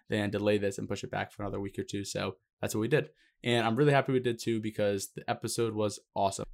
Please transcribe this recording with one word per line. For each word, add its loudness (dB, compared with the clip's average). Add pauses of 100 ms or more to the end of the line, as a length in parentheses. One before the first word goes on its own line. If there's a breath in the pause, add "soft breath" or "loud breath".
than 0
delay 4
this 0
and -6
push -6
it -12
back -4
for -12
another -4
week -6
or -4
two." -6
So -4 (260)
that's -4
what 0
we 0
did. 2 (320 soft breath)
And 2
I'm 2
really 6
happy 4
we 4
did 0
too, -2
because 0
the -12
episode -2
was -2 (140)
awesome. 0